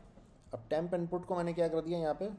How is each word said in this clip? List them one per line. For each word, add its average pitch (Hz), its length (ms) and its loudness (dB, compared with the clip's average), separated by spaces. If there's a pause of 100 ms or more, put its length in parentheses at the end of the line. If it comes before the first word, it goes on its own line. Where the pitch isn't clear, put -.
(540)
अब 113 160 -10
temp 170 240 0
input 175 320 0
को 190 100 -2
मैंने 170 180 2
क्या 170 140 4
कर 160 140 0
दिया, 170 180 0
यहाँ 156 140 2
पे 190 120 -4 (140)